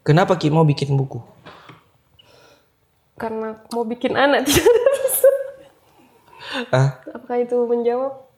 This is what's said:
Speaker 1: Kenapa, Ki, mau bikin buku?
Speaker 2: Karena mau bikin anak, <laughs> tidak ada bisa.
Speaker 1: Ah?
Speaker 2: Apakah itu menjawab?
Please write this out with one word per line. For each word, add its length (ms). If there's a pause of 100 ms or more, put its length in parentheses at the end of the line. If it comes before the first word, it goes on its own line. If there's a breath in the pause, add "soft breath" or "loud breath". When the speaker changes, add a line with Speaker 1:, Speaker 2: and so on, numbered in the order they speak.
Speaker 1:
Kenapa, 340
Ki, 140
mau 140
bikin 300
buku? 260 (2000 soft breath)
Speaker 2:
Karena 440 (120)
mau 120
bikin 320
anak, 300
<laughs> 0
tidak 200
ada 260
bisa. 400 (1400 loud breath)
Speaker 1:
Ah? 180 (220)
Speaker 2:
Apakah 280
itu 240
menjawab? 580 (180)